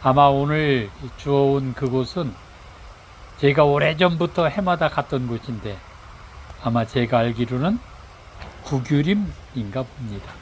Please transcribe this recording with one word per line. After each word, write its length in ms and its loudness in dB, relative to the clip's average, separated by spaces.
아마 260 6
오늘 640 2
주워온 560 2
그곳은 580 -4
제가 240 6
오래전부터 840 2
해마다 380 0
갔던 400 -2
곳인데 500 -8
아마 240 0
제가 320 0
알기로는 640 0
구규림인가 1160 -2
봅니다. 580 -12